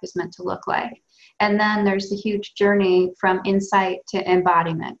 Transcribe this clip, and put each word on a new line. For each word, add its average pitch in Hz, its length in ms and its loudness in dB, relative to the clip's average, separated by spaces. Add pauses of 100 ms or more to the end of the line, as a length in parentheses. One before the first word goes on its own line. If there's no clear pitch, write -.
is 180 120 -12
meant 170 180 -6
to 180 100 -18
look - 240 -6
like. - 340 -4 (380)
And 208 200 2
then 214 240 2
there's 196 260 0
the 202 80 -4
huge 202 360 -6
journey 185 640 4
from 190 260 2
insight 196 540 0 (100)
to 185 200 -4
embodiment, 170 720 0